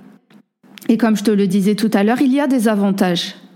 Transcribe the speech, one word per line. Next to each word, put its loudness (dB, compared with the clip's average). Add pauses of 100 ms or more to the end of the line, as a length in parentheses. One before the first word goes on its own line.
(880)
et 2
comme 0
je -8
te 2
le 0
disais 0
tout -2
à 2
l'heure, 0
il 2
y 0
a 0
des 0
avantages -2 (200)